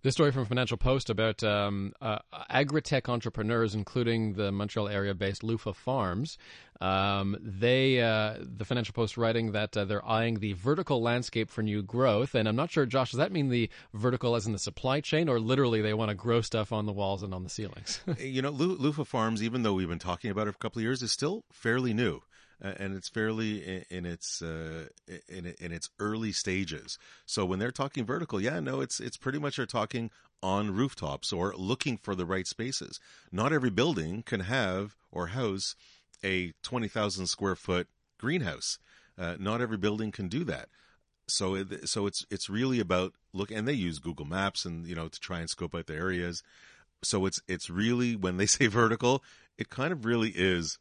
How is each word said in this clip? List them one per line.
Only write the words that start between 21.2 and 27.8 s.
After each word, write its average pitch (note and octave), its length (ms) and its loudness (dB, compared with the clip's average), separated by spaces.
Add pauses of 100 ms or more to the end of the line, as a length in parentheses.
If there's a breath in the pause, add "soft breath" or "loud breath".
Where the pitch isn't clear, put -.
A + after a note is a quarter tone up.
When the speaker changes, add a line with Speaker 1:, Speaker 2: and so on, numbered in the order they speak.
Speaker 2:
fairly A#2+ 420 2
new. G#2 280 2 (420 soft breath)
Uh, F#2+ 140 -6
and G2 160 -4
it's F#2 160 -8
fairly A2 560 -2
in, F#2 240 -8
in F2+ 160 -6
its, - 340 -6
uh, D#2+ 460 -8 (420)
in, F2 200 -10 (120)
in E2+ 120 -8
its E2+ 260 -8
early G#2+ 340 -2
stages. F#2 680 -4 (260 loud breath)
So - 180 -2
when F#2 140 0
they're A#2 140 0
talking C#3 340 -4